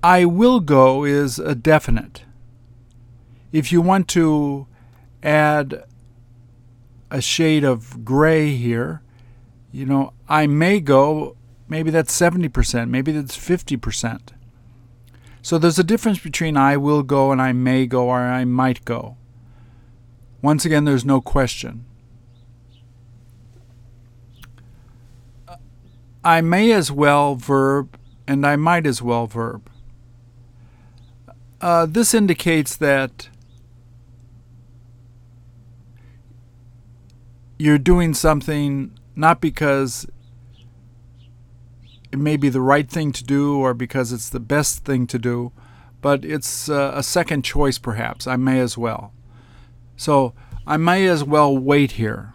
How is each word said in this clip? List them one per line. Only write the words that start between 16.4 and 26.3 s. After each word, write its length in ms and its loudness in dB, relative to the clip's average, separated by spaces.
"I 220 4
will 260 2
go" 300 2
and 80 0
"I 120 0
may 340 0
go" 240 0
or 100 0
"I 240 -2
might 400 0
go." 320 -8
Once 220 2
again, 180 2
there's 220 0
no 160 2
question. 640 -4
I 200 2